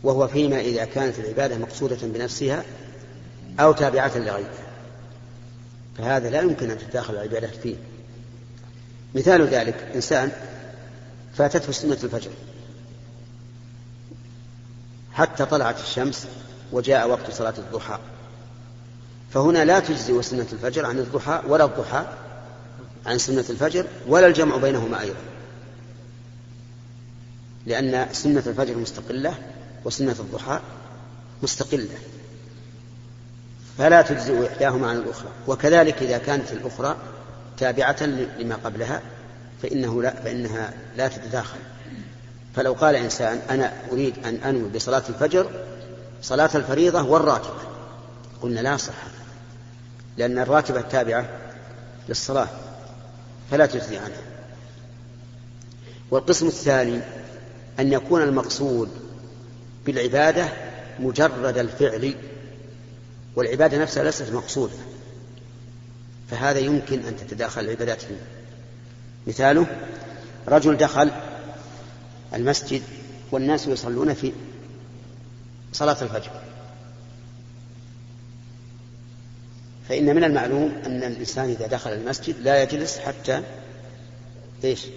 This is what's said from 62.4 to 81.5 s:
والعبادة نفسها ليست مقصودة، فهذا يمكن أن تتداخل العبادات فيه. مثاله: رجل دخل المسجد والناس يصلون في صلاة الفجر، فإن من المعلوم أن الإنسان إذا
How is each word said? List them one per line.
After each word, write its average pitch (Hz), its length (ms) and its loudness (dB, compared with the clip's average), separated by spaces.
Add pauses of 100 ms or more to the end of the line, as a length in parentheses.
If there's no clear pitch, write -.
والعبادة 131 420 4
نفسها 151 260 2
ليست 147 280 0
مقصودة، 120 420 -2 (1600)
فهذا 135 280 4
يمكن 143 460 2
أن 110 120 -6
تتداخل 113 440 -4
العبادات 113 400 -2
فيه. 101 140 -10 (1120)
مثاله: 139 380 8 (840)
رجل 147 300 8
دخل 147 340 6 (1200)
المسجد 131 480 0 (500)
والناس 143 360 2
يصلون 131 460 0
في - 180 -2 (1400)
صلاة 147 280 2
الفجر، 113 300 -4 (3500)
فإن 143 260 6
من 170 80 8
المعلوم 143 520 4 (100)
أن 127 180 -2
الإنسان 123 460 -2
إذا 110 180 -2